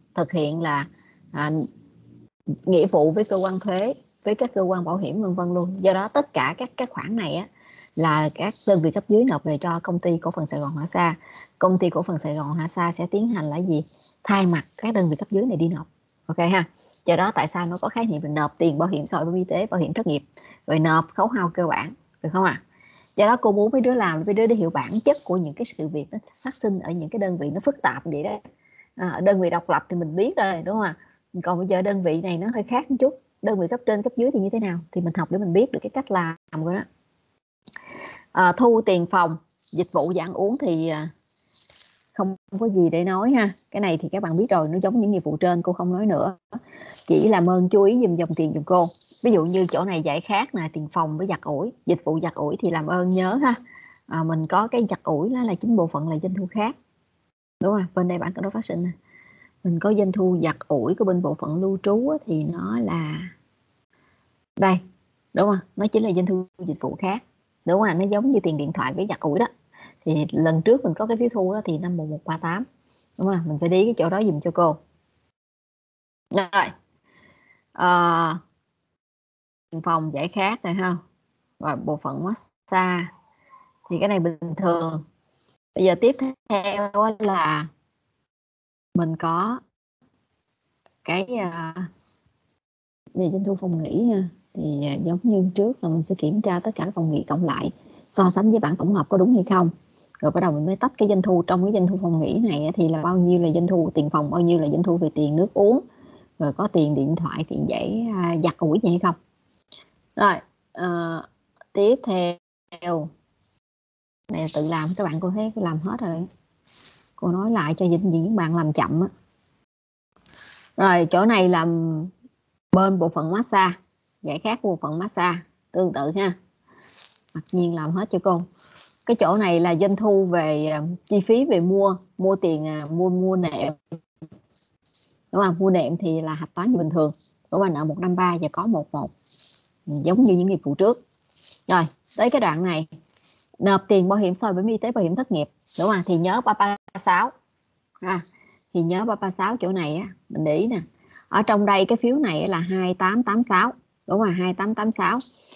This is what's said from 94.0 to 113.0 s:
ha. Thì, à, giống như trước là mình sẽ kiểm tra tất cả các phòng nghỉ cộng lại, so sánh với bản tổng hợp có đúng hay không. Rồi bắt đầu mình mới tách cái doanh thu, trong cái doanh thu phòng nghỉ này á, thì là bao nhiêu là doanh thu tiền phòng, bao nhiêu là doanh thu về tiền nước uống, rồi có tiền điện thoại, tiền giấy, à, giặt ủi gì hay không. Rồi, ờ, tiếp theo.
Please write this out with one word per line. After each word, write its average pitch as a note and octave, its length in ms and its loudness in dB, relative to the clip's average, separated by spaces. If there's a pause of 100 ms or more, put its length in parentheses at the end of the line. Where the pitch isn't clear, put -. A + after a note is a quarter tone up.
ha. F#3+ 180 0 (240)
Thì, D3 340 -4
à, C#3 60 -4 (100)
giống F3 200 -2
như G3 320 2
trước A3 280 0
là E3+ 60 -2
mình D#3+ 140 0
sẽ F#3+ 120 -4
kiểm F3+ 260 0
tra F3+ 180 0
tất A3 160 -4
cả E3 100 -6
các G3+ 100 -6
phòng D#3+ 160 0
nghỉ D3 120 -2
cộng E3+ 220 -2
lại, - 260 -4 (360)
so F#3 220 4
sánh G3+ 220 4
với A3+ 80 4
bản E3 160 0
tổng F3+ 180 0
hợp F3+ 160 0
có G3+ 80 2
đúng G3 160 6
hay G3 100 4
không. F3+ 260 2 (500)
Rồi D3+ 120 2
bắt F3+ 100 0
đầu F3+ 100 2
mình D3+ 140 -2
mới F#3+ 100 0
tách B3+ 220 -2
cái G#3+ 100 2
doanh G3 140 4
thu, F3+ 260 2
trong F3+ 160 2
cái G3+ 100 2
doanh F#3 140 4
thu F#3 140 -2
phòng E3+ 180 0
nghỉ D3+ 200 0
này D#3 260 0
á, D#3+ 100 -2
thì E3 140 2
là D#3+ 120 -2
bao F3+ 160 0
nhiêu F3+ 240 4
là E3 120 2
doanh F3 140 2
thu F3 260 2
tiền D3 160 0
phòng, D3 220 0
bao F3 100 0
nhiêu E3+ 180 4
là D3+ 80 0
doanh E3+ 160 0
thu F3 140 2
về D#3+ 160 0
tiền D3+ 220 0
nước F#3 180 2
uống, G#3+ 280 4 (580)
rồi D3 140 0
có G#3 140 -2
tiền D3+ 280 2
điện C#3+ 200 0
thoại, D#3+ 320 -4
tiền D3 220 -4
giấy, A3 460 -4
à, E3+ 280 -2
giặt E3 140 0
ủi E3 260 2
gì F3 60 2
hay F3 100 2
không. F3+ 160 0 (1000)
Rồi, G3 180 4 (380)
ờ, E3+ 520 -4 (500)
tiếp G#3+ 300 4
theo. F3 1080 -4 (1200)